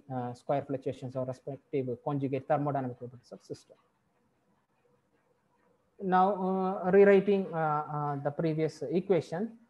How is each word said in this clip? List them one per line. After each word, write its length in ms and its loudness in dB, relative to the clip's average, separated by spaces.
uh, 220 -6
square 320 -4
fluctuations 480 -6
or 100 -4
respective 800 -6
conjugate 440 -4
thermodynamic 500 -2
properties 320 -18
of 140 -20
system. 320 -18
Now, 800 2
uh, 60 0
rewriting, 640 6
uh, 20 -4
uh, 600 -2
the 160 -4
previous 500 -2
equation, 720 0